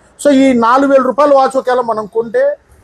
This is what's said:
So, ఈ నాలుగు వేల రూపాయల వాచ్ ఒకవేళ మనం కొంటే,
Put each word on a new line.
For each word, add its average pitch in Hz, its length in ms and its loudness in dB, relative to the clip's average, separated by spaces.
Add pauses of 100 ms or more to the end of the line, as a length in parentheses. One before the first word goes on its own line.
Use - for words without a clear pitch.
(240)
So, 294 80 2
ఈ 269 220 2
నాలుగు 247 380 2
వేల 269 100 4
రూపాయల 277 320 0
వాచ్ 262 240 0
ఒకవేళ 254 240 -2
మనం 220 240 -6
కొంటే, 233 520 -4 (260)